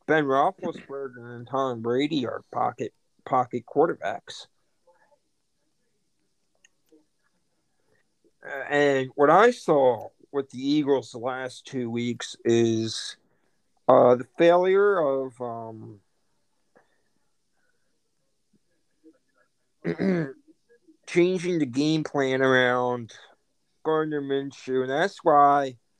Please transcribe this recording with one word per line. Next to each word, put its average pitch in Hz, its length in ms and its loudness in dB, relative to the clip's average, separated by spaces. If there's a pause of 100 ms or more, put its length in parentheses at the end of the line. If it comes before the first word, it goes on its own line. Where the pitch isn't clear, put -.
Ben 151 180 2
Roethlisberger 139 1120 -4
and 120 120 -16
Tom 131 320 -4
Brady 131 460 -2
are 101 160 -8 (100)
pocket, 120 400 -4 (320)
pocket 123 400 -4
quarterbacks. - 840 -4 (4000)
Uh, 139 220 -10
and 139 460 0
what 143 160 4
I 208 200 8
saw 131 580 0 (220)
with 139 200 -6
the 123 80 -14
Eagles 139 540 0
the 123 60 -14
last 127 480 -10
two 123 240 -6
weeks 120 540 -6
is, 113 720 0 (720)
uh, 127 280 8
the 120 100 -4 (100)
failure 185 600 4
of, 135 420 -2
um, 113 600 -12 (3750)
<clears throat> 165 600 -4 (640)
changing 180 520 0
the 147 80 -2
game 151 380 -2
plan 131 380 -2
around 123 680 0 (720)
Gardner 156 380 -4
Minshew, 139 600 -4
and 127 80 -6
that's 151 320 -2
why, 143 540 4 (240)